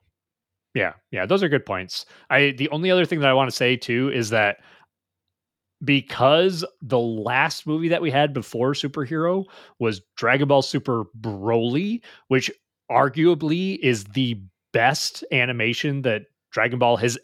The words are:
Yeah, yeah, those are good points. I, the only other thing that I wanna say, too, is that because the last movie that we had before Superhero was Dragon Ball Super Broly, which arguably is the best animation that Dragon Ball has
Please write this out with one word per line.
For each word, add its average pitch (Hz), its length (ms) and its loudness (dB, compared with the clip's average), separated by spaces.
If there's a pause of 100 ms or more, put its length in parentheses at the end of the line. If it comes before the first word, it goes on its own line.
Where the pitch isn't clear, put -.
(720)
Yeah, 92 200 -2 (180)
yeah, 95 160 -4
those 196 160 2
are 170 60 2
good 139 180 0
points. 92 380 -8 (260)
I, 139 260 2
the 131 120 -2
only 160 200 -2
other 180 160 4
thing 165 140 -2
that 139 100 2
I 131 40 4
wanna 131 180 2
say, 127 260 0
too, 127 340 -2
is 113 200 -2
that 107 260 2 (1300)
because 147 800 2 (180)
the 127 180 0
last 120 680 -2
movie 160 220 -2
that 165 120 0
we 160 100 -2
had 143 220 2
before 123 400 -2
Superhero 160 720 -4 (340)
was 110 220 -2 (140)
Dragon 135 320 2
Ball 139 140 6
Super 123 440 -2 (140)
Broly, 117 800 -2 (260)
which 131 220 2 (400)
arguably 160 880 2
is 117 260 0
the 117 360 -2 (300)
best - 600 0
animation 127 720 0
that 107 200 0 (280)
Dragon 120 280 0
Ball 120 180 4
has 117 260 0